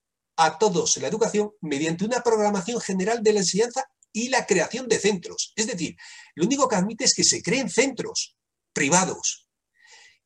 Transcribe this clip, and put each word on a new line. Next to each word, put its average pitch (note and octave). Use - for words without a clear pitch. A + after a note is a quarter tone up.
a D#3+
todos F3
la C3
educación G#3
mediante D#3+
una A#3+
programación G#3+
general G3+
de G#3+
la G#3
enseñanza G3+
y A#3
la B3+
creación G#3
de -
centros. -
Es A3
decir, F3
lo D#3
único C#4
que A3
admite A3
es -
que F3
se -
creen A#3+
centros -
privados. E3